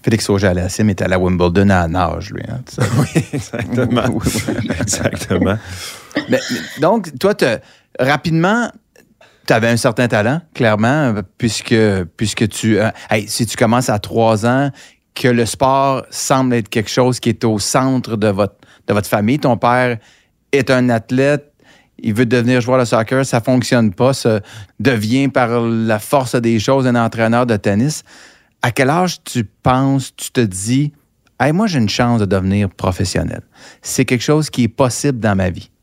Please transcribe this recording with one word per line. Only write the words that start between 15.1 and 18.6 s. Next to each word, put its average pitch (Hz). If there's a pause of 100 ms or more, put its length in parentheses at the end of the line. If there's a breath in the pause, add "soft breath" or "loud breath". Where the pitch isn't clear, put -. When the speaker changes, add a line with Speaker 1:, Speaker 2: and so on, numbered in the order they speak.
Speaker 1:
que -
le 120
sport 135
semble 131
être 113
quelque 107
chose 123
qui -
est 110
au 110
centre 131
de 104
votre, 98 (320 soft breath)